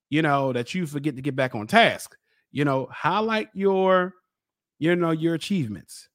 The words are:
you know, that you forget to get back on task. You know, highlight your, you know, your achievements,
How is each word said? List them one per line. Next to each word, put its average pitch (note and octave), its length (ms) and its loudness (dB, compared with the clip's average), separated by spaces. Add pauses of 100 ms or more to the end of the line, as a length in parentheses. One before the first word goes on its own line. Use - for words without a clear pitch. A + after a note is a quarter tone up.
you D3+ 140 0
know, C#3 300 2
that B2 200 -4
you F3+ 140 -4
forget C#3+ 280 -6
to C3 60 -14
get C#3 140 -4
back B2+ 180 -2
on G#2+ 140 -6
task. E3+ 500 2 (340)
You C#3+ 140 0
know, C3+ 260 0
highlight G#3+ 640 -2
your, F#3+ 640 2 (640)
you E3 160 2
know, E3+ 160 2
your E3 240 0
achievements, C#3 800 -6